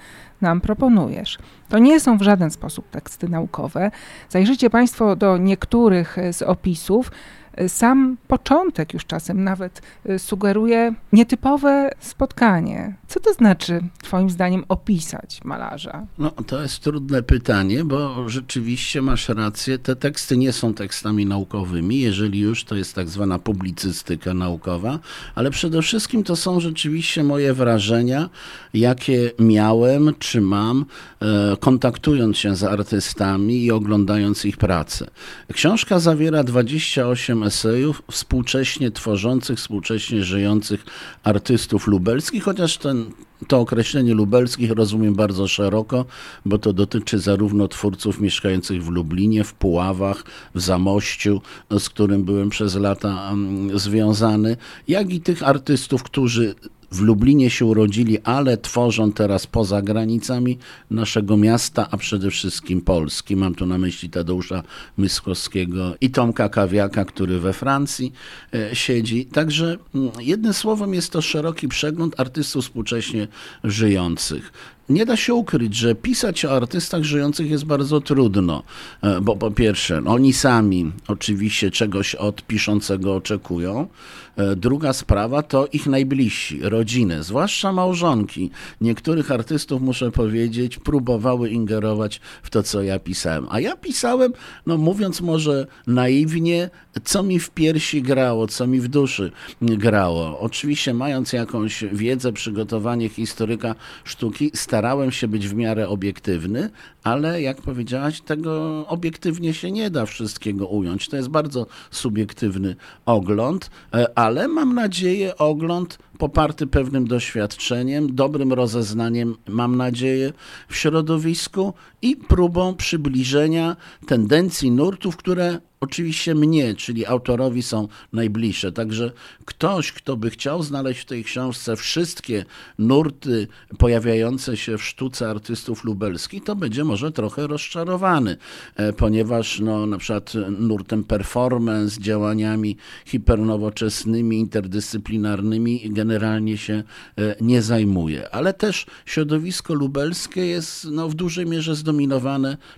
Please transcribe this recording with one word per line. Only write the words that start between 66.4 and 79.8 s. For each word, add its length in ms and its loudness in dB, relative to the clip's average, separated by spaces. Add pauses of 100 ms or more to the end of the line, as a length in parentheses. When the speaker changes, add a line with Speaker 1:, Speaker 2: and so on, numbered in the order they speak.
Speaker 2:
Kawiaka, 560 0
który 340 -2
we 140 0
Francji, 600 -2 (400)
e, 220 -4
siedzi. 500 0
Także, 520 0 (180)
mm, 140 0 (100)
jednym 340 0
słowem 400 -2
jest 180 -2
to 100 0
szeroki 460 -4
przegląd 520 -2
artystów 440 -4
współcześnie 640 -4 (360)
żyjących. 880 0 (380)
Nie 160 4
da 120 2
się 160 0
ukryć, 420 0
że 200 2
pisać 500 -2
o 100 0
artystach 480 -2
żyjących 460 0
jest 160 0
bardzo 360 2
trudno, 640 2 (380)
e, 200 2
bo 140 2
po 160 -2
pierwsze, 500 2